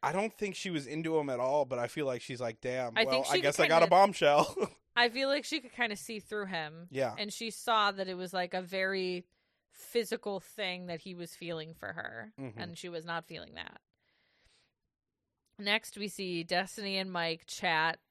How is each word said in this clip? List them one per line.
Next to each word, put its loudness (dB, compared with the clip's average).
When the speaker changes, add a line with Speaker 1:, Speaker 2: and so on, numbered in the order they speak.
Speaker 1:
I 2
don't -2
think -4
she -6
was -2
into 0
him 0
at -2
all, 2
but -4
I -2
feel -2
like -2
she's -8
like, -4
"Damn, -2
Speaker 2:
I 4
Speaker 1:
well, 0
Speaker 2:
think 2
Speaker 1:
I 4
Speaker 2:
she 4
Speaker 1:
guess 4
Speaker 2:
could 6
Speaker 1:
I 4
got 8
a 8
Speaker 2:
kinda 2
Speaker 1:
bombshell." 6
<laughs> -8
Speaker 2:
I 6
feel 0
like 0
she -4
could -18
kinda -2
see -10
through -6
him. -6
Speaker 1:
Yeah. 0
Speaker 2:
And -4
she -6
saw 2
that -4
it -6
was, -8
like, -2
a -2
very -2
physical -4
thing -8
that -8
he -12
was -12
feeling -8
for -10
her, -10
Speaker 1:
Mm-hmm. -10
Speaker 2:
and -10
she -12
was -10
not -6
feeling -14
that. -12
Next, -2
we -4
see -4
Destiny -2
and -4
Mike -2
chat. 2